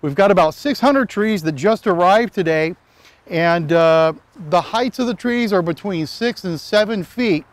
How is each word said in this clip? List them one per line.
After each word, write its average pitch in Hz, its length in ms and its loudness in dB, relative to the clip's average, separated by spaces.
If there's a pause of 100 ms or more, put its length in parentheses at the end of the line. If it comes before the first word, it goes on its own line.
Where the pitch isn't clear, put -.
We've 143 140 -4
got 196 160 4
about 170 240 2
six - 240 -4
hundred 269 320 2
trees 208 320 -2
that 160 100 -2
just 190 360 -2
arrived 190 440 2
today, 160 440 -2 (520)
and, 170 440 0
uh, 160 400 4 (360)
the 170 120 2
heights 247 400 -4
of 240 80 -2
the 240 60 -4
trees 240 380 -4
are 185 80 2
between 165 460 -4
six - 380 -6
and 170 140 -6
seven 214 440 0
feet 196 500 -2